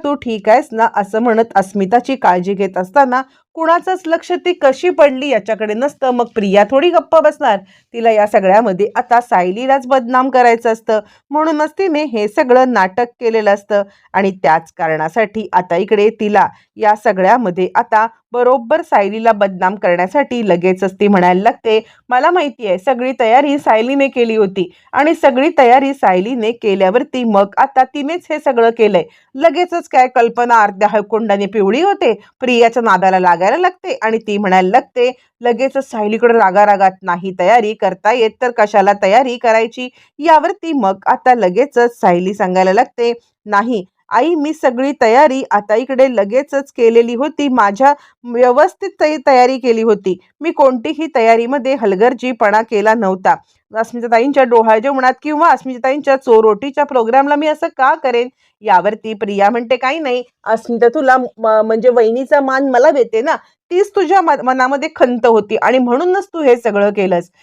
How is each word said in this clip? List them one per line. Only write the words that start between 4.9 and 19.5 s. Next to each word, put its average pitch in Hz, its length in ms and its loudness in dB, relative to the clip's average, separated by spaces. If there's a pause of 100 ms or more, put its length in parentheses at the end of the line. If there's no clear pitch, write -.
याच्याकडे 214 460 -4
नसतं. 262 360 -4
मग 240 240 -2
प्रिया 202 360 2
थोडी 285 200 2
गप्प 330 320 0
बसणार? 294 360 0 (360)
तिला 233 160 0
या 214 160 2
सगळ्यामध्ये 202 680 2
आता 240 240 0
सायलीलाच 240 680 -2
बदनाम 254 440 0
करायचं 233 420 2
असतं, 226 280 -4 (300)
म्हणूनच 302 480 -2
तिने 330 280 -2
हे 220 220 -4
सगळं 254 440 2
नाटक 196 360 -2 (120)
केलेलं 226 300 0
असतं. 202 320 -2 (300)
आणि 196 180 0 (120)
त्याच 165 300 0
कारणासाठी 175 800 -4
आता 180 240 -2
इकडे 208 320 0 (120)
तिला 208 260 0 (300)
या 214 200 0
सगळ्यामध्ये 190 760 0
आता 220 320 0 (260)
बरोबर 247 500 0
सायलीला 220 500 0
बदनाम 196 420 -2